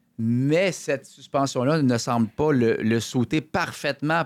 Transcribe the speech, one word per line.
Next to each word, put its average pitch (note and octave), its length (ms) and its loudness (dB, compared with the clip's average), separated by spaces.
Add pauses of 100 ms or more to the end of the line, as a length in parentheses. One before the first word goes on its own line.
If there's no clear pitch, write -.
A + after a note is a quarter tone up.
(220)
mais C#3 520 2
cette - 320 -6
suspension-là C#3 760 -2
ne B2 160 4
semble A#2 300 0
pas D3+ 240 0
le, A#2 300 2
le A2+ 180 2
sauter B2+ 400 -2
parfaitement D#3 880 -4